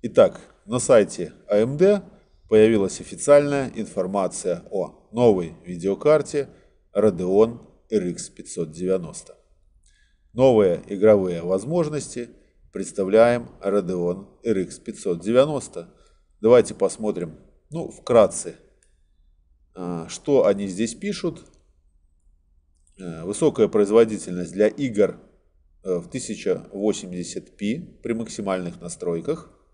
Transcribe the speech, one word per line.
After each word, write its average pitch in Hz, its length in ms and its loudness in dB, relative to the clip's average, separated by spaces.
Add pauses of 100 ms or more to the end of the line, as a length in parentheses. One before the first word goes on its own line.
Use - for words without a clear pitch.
Итак, 107 380 2 (260)
на 117 100 -4
сайте 104 560 2 (140)
А 104 100 2
М 123 180 0
Д 196 280 2 (460)
появилась 107 520 4
официальная 143 720 2
информация 92 960 -4
о 87 420 -8
новой 98 440 2 (100)
видеокарте 117 840 -2 (480)
Radeon 101 640 2 (300)
R 95 200 -2
X - 200 -10
пятьсот - 420 -12
девяносто. 90 640 -6 (1000)
Новые 110 540 4
игровые 95 540 2
возможности. 123 880 -4 (420)
Представляем 110 800 2 (100)
Radeon 92 680 -2 (180)
R 107 140 0
X 85 180 -8
пятьсот 92 440 -6
девяносто. 120 720 -2 (500)
Давайте 113 340 4
посмотрим, 90 640 -4 (320)
ну, 156 180 -10
вкратце, 98 680 2 (1160)
а, 87 360 -10
что - 360 0
они 98 220 0
здесь 101 260 -6
пишут. 196 500 -8 (1600)
Э, 85 240 -14
высокая 104 440 0
производительность 101 840 2
для 104 140 2
игр, 104 520 -2 (640)
э, 95 120 -4
в 85 140 -8
тысяча - 640 -6
восемьдесят 95 840 -6
пи 110 220 -4 (240)
при 113 100 -6
максимальных 95 680 -6
настройках. 87 720 -8 (220)